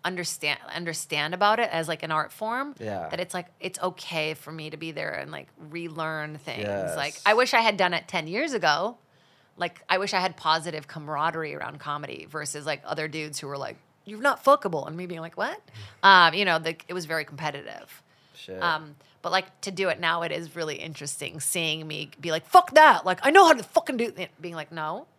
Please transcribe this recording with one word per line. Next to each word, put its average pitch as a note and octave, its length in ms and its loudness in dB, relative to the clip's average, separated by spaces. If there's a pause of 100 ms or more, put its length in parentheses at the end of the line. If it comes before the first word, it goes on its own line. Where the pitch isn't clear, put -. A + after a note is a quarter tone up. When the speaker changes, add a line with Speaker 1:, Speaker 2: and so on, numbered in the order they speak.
Speaker 1:
understand, E3+ 540 -4 (160)
understand D#3+ 600 -4
about G#3 240 4
it A#3 140 0
as, E3 160 -2
like, D#3+ 140 -4
an D#3+ 80 -8
art D#3 220 -2
form, A#3 460 -6
Speaker 2:
Yeah. G2 300 -6
Speaker 1:
that - 120 -6
it's, F3+ 140 -8
like, F3 120 -6 (140)
it's F3+ 200 -10
okay E3 540 -4
for D3+ 180 -16
me D#3 180 -12
to D#3+ 60 -12
be D#3+ 160 -10
there D3+ 200 -6
and, F2 180 -8
like, D3 180 -14 (100)
relearn D#3 800 -8
things. A#2+ 240 -10
Speaker 2:
Yes. G2 340 -4
Speaker 1:
Like, D3 180 -4 (120)
I G#3+ 80 6
wish B3 200 4
I A3+ 60 6
had G#3+ 160 2
done F3+ 180 2
it - 140 -6
ten E3 180 -4
years C4 260 -6
ago. F3 440 0 (600)
Like, F3 320 -8
I F#3 100 4
wish G3 160 -2
I F#3 60 4
had F3+ 160 2
positive D#3 520 -2
camaraderie D3+ 680 -4
around D3 260 -10
comedy - 500 -10
versus, D3 360 -10
like, C#3+ 180 -4
other D3+ 240 -6
dudes D3+ 300 -8
who D3 80 -10
were C#3 120 -8
like, C3 180 -10 (300)
"You're G#3+ 140 -14
not C#4 220 0
fuckable," F3+ 440 2
and D#3 100 -12
me F3+ 100 -10
being E3+ 140 -10
like, E3 160 -14
"What?" D4+ 240 -4 (220)
Speaker 2:
<laughs> - 200 -10
Speaker 1:
Um, F3+ 300 10
you F#3+ 140 0
know, E3 120 4
the, E3 180 -4 (120)
it F3+ 60 -8
was F3+ 100 -6
very D#3 220 -6
competitive. C#3+ 760 -10 (320)
Speaker 2:
Shit. F#3 280 -10
Speaker 1:
Um, D#3 340 -4 (240)
but, E3+ 120 -4
like, F#3+ 300 -2
to G3 80 -8
do F#3 200 -2
it - 100 -4
now, E3+ 220 0
it E3 100 -4
is E3 240 -8
really D#3 200 -6
interesting D3 640 -10
seeing D#3+ 460 -4
me D3+ 320 -10
be E3 120 -6
like, D#3+ 160 -2
"Fuck F4+ 260 6
that. C#4+ 320 10
Like, F3+ 180 0
I C#4 80 4
know F4+ 160 12
how D#4+ 60 8
to A#3 100 2
fucking - 360 0
do," A3+ 140 -2 (280)
being E3+ 140 -12
like, D#3+ 180 -10
"No." E3 340 -8 (120)